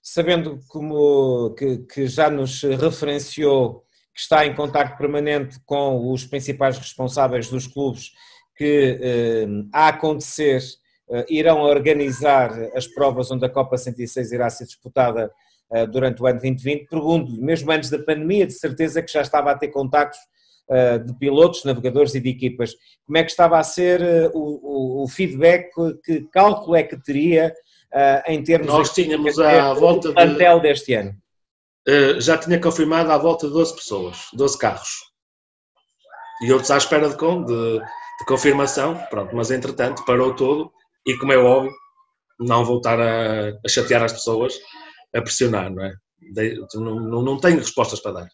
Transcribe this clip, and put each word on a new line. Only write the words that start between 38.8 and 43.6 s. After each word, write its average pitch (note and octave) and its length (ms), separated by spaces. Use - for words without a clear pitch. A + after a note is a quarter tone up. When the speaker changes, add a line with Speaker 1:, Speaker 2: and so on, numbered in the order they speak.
Speaker 2:
pronto, G2+ 260
mas A#2 160
entretanto B2+ 540
parou B2+ 280
tudo C#3 380
e, B2+ 120
como C3+ 160
é C3 40
óbvio, C3 360
não A#2+ 240
vou A#2+ 140
estar A#2 220
a, A2+ 500
a - 200